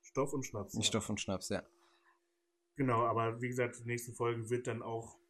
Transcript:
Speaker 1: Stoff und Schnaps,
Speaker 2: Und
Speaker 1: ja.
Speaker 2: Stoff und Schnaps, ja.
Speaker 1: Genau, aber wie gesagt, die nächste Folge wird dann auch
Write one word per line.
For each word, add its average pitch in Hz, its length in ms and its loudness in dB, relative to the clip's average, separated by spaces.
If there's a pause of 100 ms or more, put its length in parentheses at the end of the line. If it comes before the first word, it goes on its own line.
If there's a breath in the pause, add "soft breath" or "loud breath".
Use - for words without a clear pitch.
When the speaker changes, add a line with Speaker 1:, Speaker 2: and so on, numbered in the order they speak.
Speaker 1:
Stoff - 320 0
und 139 140 -2
Schnaps, 101 280 -6
Speaker 2:
Und 113 60 -2
Speaker 1:
ja. 107 60 2
Speaker 2:
Stoff 107 240 2
und 104 100 0
Schnaps, - 300 -2
ja. 95 120 0 (1120 soft breath)
Speaker 1:
Genau, 123 280 4
aber 117 380 2
wie 123 60 0
gesagt, 123 320 0
die 117 60 -14
nächste 120 260 -4
Folge 113 360 0
wird 123 180 0
dann 117 140 -2
auch 113 380 -6 (120)